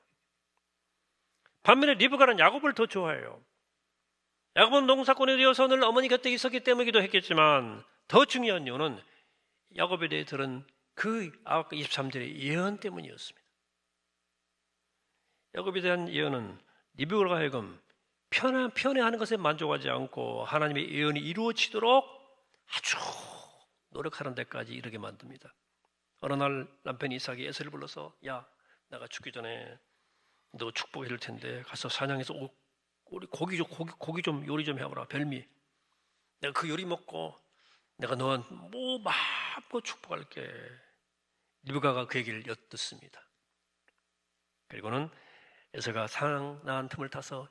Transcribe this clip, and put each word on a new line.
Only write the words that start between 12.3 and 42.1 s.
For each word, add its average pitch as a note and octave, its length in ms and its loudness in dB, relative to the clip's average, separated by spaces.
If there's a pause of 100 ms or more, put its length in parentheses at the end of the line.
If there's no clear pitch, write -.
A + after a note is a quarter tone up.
예언 F3 400 -2
때문이었습니다. - 680 -12 (2000)
야곱에 F#3 280 -4
대한 F3 280 0
예언은 C#3 500 -4 (340)
리브가로 F3+ 420 0
하여금 C3 440 -4 (520)
편해, B3+ 420 0
편해하는 A#3+ 460 2
것에 A3 180 0
만족하지 D3+ 520 0
않고 B2 560 -4
하나님의 D3+ 460 0
예언이 D3 280 0
이루어지도록 A3+ 840 4 (720)
아주 - 240 -2 (920)
노력하는 C#3+ 440 -8
데까지 A#2+ 400 -8
이르게 B2 240 -10
만듭니다. G#2 560 -16 (680)
어느 C#3 120 -4
날 C#3 340 -2 (140)
남편이 C3 360 -6
이삭이 B2+ 280 -10
에서를 C#3+ 240 -10
불러서, D3 560 -14
"야, C3 220 -10 (400)
내가 A#2+ 180 -14
죽기 - 260 -12
전에 A#2 460 -12 (760)
너 A2+ 180 -8
축복해줄 B2 480 -8
텐데 A#2+ 480 -10
가서 C3 220 -10
사냥해서 C3+ 440 -4
오-, C3+ 160 -10 (560)
우리 F#3 220 -12
고기 F3+ 280 -6
좀, E3 120 -2
고기, E3 320 -10
고기 E3 240 -8
좀 D3 240 -4
요리 D3+ 180 -4
좀 C#3+ 140 -4
해오라. C#3 260 -8
별미. C#3+ 400 -6 (920)
내가 C#3+ 200 -4
그 E3 100 -2
요리 F3 160 -4
먹고 E2 540 -8 (580)
내가 B2 180 -4
너한 C3 340 -2
뭐 B3+ 480 -8
마음껏 - 840 -4
축복할게." - 720 -10 (1120)
리브가가 C3+ 440 0
그 - 120 -6